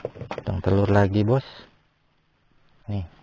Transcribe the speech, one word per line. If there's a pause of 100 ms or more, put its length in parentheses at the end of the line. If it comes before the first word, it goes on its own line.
(300)
Potong
telur
lagi,
Bos. (1400)
Nih, (200)